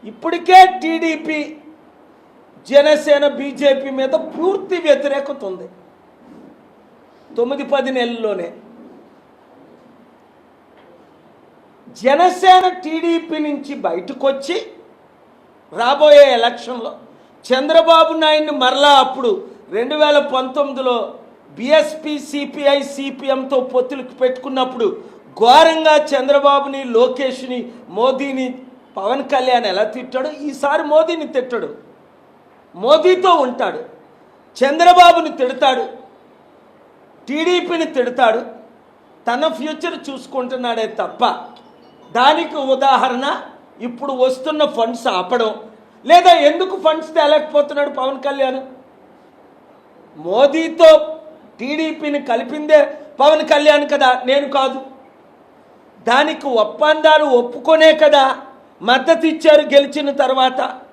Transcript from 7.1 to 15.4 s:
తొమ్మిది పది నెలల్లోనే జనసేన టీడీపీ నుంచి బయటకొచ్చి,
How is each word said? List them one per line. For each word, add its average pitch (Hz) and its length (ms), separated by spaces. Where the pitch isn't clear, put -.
తొమ్మిది 262 340
పది 269 260
నెలల్లోనే 220 500
జనసేన 359 600
టీడీపీ 330 520
నుంచి 285 260
బయటకొచ్చి, 269 680